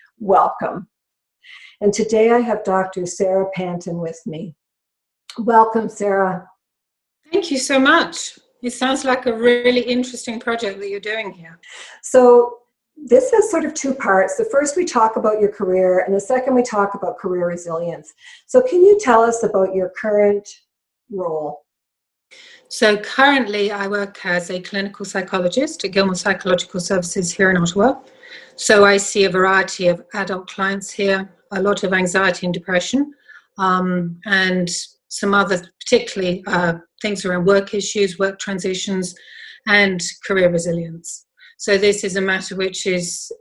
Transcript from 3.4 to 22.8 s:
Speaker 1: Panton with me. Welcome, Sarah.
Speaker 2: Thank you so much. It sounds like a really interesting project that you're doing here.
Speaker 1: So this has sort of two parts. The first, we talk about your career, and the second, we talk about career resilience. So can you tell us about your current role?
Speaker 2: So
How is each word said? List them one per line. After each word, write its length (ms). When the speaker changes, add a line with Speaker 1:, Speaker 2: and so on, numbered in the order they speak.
Speaker 1:
Panton 440
with 260
me. 300
Welcome, 540
Sarah. 580
Speaker 2:
Thank 200
you 80
so 200
much. 600
It 80
sounds 340
like 220
a 100
really 460
interesting 580
project 400
that 80
you're 100
doing 320
here. 300
Speaker 1:
So 600
this 360
has 180
sort 160
of 80
two 180
parts. 460
The 80
first, 280
we 120
talk 300
about 220
your 140
career, 540
and 80
the 60
second, 340
we 80
talk 320
about 240
career 300
resilience. 640
So 160
can 180
you 180
tell 240
us 200
about 320
your 260
current 480
role? 560
Speaker 2:
So 280